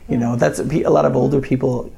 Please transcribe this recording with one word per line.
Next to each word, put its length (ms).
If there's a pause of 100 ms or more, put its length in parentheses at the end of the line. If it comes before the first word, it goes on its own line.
You 80
know, 200
that's, 240
a 40
pe-, 180
a 80
lot 140
of 120
older 240
people, 580